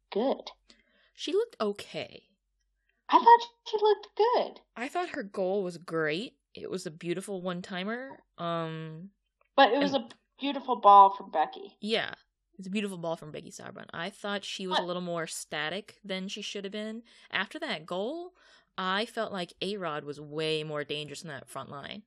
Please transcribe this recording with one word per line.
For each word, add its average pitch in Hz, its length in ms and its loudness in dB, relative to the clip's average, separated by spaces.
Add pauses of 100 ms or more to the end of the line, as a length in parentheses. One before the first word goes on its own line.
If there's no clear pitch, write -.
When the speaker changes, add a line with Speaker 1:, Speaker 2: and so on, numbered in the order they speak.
(120)
Speaker 1:
good. 226 380 0 (640)
Speaker 2:
She - 180 -8
looked 453 280 0
okay. 202 600 -6 (840)
Speaker 1:
I 330 100 6
thought 466 300 10 (200)
she - 120 -2
looked 415 360 4
good. 440 440 4 (160)
Speaker 2:
I 233 120 -6
thought 349 220 -4
her - 140 -6
goal 196 380 -2
was 175 160 -6
great. 165 560 -2 (200)
It - 160 -10
was 185 160 -6
a 175 40 -6
beautiful 175 520 -6
one-timer. 190 760 -6 (200)
Um, 165 720 -6 (460)
Speaker 1:
But 247 160 10
it 262 60 2
was 285 160 2
Speaker 2:
and 254 100 0
Speaker 1:
a - 40 -18 (300)
beautiful 277 380 -2
ball 202 400 10
from 196 160 -14
Becky. - 480 -2
Speaker 2:
Yeah. 208 340 -2 (440)
It's 190 100 -12
a - 20 -10
beautiful 202 260 -4
ball 165 200 -4
from 156 160 -16
Becky 156 180 -12
Sauerbrunn. - 420 -16
I 170 180 -6
thought 202 340 -8
she - 240 -8
was 185 100 0
Speaker 1:
But 180 60 0
Speaker 2:
a - 20 -6
little 180 160 -4
more 170 240 -4
static 160 800 -8
than 190 240 -6
she 208 140 -10
should 196 220 -8
have 196 80 -10
been. 220 300 -10 (280)
After 247 280 -2
that 208 280 -6
goal, 285 480 -6 (440)
I 190 280 0
felt 220 260 -6
like 175 300 -6
A-Rod 175 420 -4
was 147 160 -10
way 156 420 -2
more 151 220 -4
dangerous 147 380 -8
in 170 60 -12
that 139 200 -12
front - 220 -12
line, - 360 -12